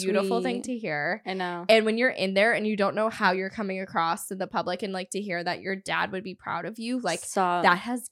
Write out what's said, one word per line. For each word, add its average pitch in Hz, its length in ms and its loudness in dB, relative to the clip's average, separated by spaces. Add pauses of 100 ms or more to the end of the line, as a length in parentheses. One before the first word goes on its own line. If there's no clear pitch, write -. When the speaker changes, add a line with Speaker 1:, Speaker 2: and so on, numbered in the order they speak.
Speaker 1:
beautiful 196 400 2
thing - 200 -2
Speaker 2:
sweet. - 20 -12
Speaker 1:
to 240 140 -4
hear. 170 480 -2
Speaker 2:
I 190 80 -4
know. 180 340 -4
Speaker 1:
And 220 160 8
when 220 140 2
you're 247 100 4
in 190 240 0
there 202 220 6
and 214 120 0
you 214 80 2
don't 196 200 2
know 220 160 2
how 208 220 2
you're 190 180 -2
coming 190 300 -4
across 175 480 -2
to 202 60 -6
the 190 120 -4
public, 185 360 -2
and, 196 120 -4
like, 185 160 -6
to 190 100 -2
hear 175 240 -4
that 170 160 -2
your 190 160 -4
dad 170 360 -2
would 185 120 -6
be 185 100 -10
proud - 300 -6
of 226 140 -10
you, 240 220 -4
like, 180 200 -2
Speaker 2:
Saw 180 400 0
Speaker 1:
that 175 200 6
has 233 320 -6